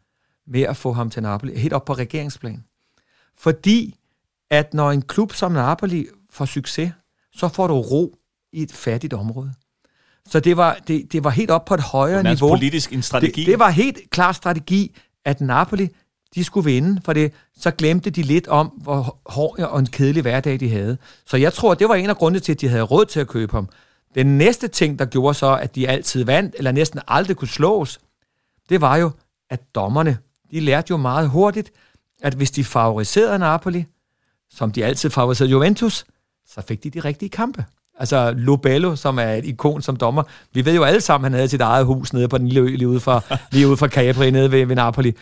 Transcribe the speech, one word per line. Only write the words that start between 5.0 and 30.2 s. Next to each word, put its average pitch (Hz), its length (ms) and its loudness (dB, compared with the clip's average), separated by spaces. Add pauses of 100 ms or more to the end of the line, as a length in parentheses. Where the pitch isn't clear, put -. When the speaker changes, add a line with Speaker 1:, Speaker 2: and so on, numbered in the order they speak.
Speaker 1:
klub 208 320 -2
som 180 180 -2
Napoli 160 560 -2 (220)
får - 160 -8
succes, 156 460 -6 (420)
så - 140 -4
får 180 200 -2
du 160 140 0
ro 147 340 -2 (380)
i 156 80 -8
et 151 100 -8
fattigt 123 420 -6
område. 117 400 -8 (760)
Så 160 100 2
det 170 180 2
var, 170 300 2
det, 156 240 -4
det 156 120 -2
var 147 60 2
helt 160 220 0
op 165 140 0
på - 80 0
et 170 60 2
højere 139 300 0
Speaker 2:
Det 190 80 0
var 196 60 0
nærmest 160 180 2
Speaker 1:
niveau. 151 140 6
Speaker 2:
politisk 143 380 0
en 131 80 -4
strategi. 131 420 -2
Speaker 1:
Det, 175 80 2
det 208 80 4
var 220 100 6
helt 220 400 0
klar 180 220 2
strategi, 180 640 -2 (300)
at 139 160 -2
Napoli, 165 480 0 (460)
de 175 80 -2
skulle 180 280 -2
vinde, 165 340 2
for 165 80 -2
det, 151 200 0 (260)
så 175 120 -2
glemte 165 380 0
de 170 120 -4
lidt 151 260 0
om, 147 200 0
hvor 139 580 -6
hård - 340 -4
og 151 200 -2
en 135 60 2
kedelig 139 360 0
hverdag 131 380 -2
de 131 100 -2
havde. 110 280 -2 (280)
Så - 120 -2
jeg 147 160 4
tror, 208 200 2
det 202 160 2
var 220 60 4
en 185 140 -2
af 208 80 0
grundene 170 220 2
til, - 120 -4
at 147 100 -2
de 139 60 0
havde 120 160 2
råd 151 220 4
til - 140 -6
at 131 80 -2
købe 113 260 -4
ham. 101 160 -4 (460)
Den 139 220 4
næste 226 300 4
ting, 151 320 -2
der 139 60 0
gjorde 135 280 0
så, 135 240 2
at 127 180 -6
de 127 140 -2
altid 131 340 -2
vandt, 147 340 0
eller 131 140 -2
næsten 151 360 -2
aldrig 185 300 0
kunne 131 100 -8
slås, 175 520 -2 (720)
det 180 120 2
var 139 140 4
jo, 170 160 2 (380)
at - 260 -10
dommerne, 123 420 0 (340)